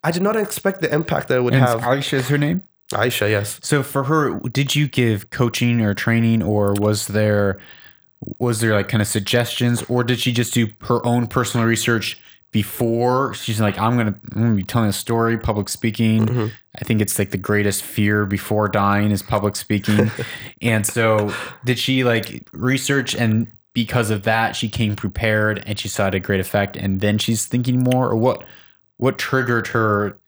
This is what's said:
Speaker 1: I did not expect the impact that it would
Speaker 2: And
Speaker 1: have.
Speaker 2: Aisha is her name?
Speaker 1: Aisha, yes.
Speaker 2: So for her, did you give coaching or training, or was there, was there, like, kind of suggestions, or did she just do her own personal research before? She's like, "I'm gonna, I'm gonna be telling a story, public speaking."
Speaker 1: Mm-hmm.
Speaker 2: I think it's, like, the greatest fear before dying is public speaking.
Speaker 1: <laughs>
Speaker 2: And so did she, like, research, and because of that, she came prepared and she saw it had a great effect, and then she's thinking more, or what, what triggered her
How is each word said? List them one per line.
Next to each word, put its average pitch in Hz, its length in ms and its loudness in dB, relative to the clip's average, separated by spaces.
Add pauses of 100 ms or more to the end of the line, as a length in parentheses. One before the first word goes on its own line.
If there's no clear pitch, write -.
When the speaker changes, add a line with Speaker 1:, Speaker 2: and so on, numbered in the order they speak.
Speaker 1:
I 160 80 2
did 175 100 -2
not 208 140 2
expect 196 460 -2
the 147 120 0
impact 151 340 -2
that 127 120 2
it - 20 2
would 123 140 2
Speaker 2:
And 131 100 6
Speaker 1:
have. 117 160 2
Speaker 2:
Aisha 135 380 0
is 123 100 -2
her 147 80 2
name? 156 240 0 (320)
Speaker 1:
Aisha, 107 360 0
yes. 104 340 -2
Speaker 2:
So 143 200 2
for 139 200 -4
her, 135 360 0 (120)
did 139 240 0
you 147 120 2
give 113 440 0
coaching 120 500 0
or 101 140 2
training, 113 480 2
or 101 360 2
was 104 280 0
there, 104 520 2 (800)
was 117 220 0
there, 113 140 4
like, 98 140 0
kind 107 120 2
of 101 60 2
suggestions, 120 840 0
or 123 140 2
did 120 160 0
she 127 120 0
just 117 220 0
do 113 140 2 (160)
her 120 220 0
own 120 220 2
personal 117 400 0
research 113 520 0 (320)
before? 120 840 0
She's 107 260 -4
like, 101 200 2
"I'm 117 180 2
gonna, 107 180 0 (200)
I'm 110 80 -2
gonna 113 120 4
be 98 80 0
telling 110 260 0
a 98 40 0
story, 117 440 0
public 104 320 -2
speaking." 110 580 0
Speaker 1:
Mm-hmm. 120 200 -2 (320)
Speaker 2:
I - 40 -8
think 107 180 0
it's, - 180 0
like, 98 120 0
the 98 60 -4
greatest 101 460 0
fear 104 420 0
before 104 420 -2
dying 101 440 2
is 101 120 0
public 101 320 0
speaking. 107 540 0 (260)
Speaker 1:
<laughs> - 260 -16
Speaker 2:
And 110 260 0
so 107 440 2 (340)
did 123 140 0
she, 131 240 0
like, 113 480 -2
research, 131 640 -2
and 113 320 2 (280)
because 113 360 0
of 101 120 0
that, 113 320 0
she 113 140 -4
came 104 260 0
prepared 107 720 -2
and 104 120 -4
she - 80 -8
saw 101 160 -2
it - 20 2
had 95 100 0
a 92 40 0
great 95 200 -2
effect, 98 360 -2
and 95 260 -2
then 104 180 2
she's 113 280 -2
thinking 123 360 0
more, 127 260 2
or 113 60 0
what, 120 280 0 (540)
what 123 200 0
triggered 120 500 -2
her 104 500 0 (100)